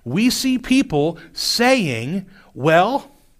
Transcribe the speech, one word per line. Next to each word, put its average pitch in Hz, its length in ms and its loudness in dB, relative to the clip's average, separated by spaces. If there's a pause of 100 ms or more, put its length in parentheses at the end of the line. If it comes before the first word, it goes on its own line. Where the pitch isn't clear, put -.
We 196 280 0
see 262 280 -2
people 170 600 0 (140)
saying, 190 960 -2 (280)
"Well, 170 560 2 (300)